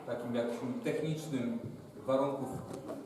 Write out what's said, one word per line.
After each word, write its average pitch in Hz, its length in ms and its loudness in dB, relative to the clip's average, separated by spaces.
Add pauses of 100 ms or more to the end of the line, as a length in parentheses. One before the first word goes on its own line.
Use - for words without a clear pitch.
takim 120 280 0
jakimś 120 480 0
technicznym 131 760 2 (480)
warunków 139 400 4 (580)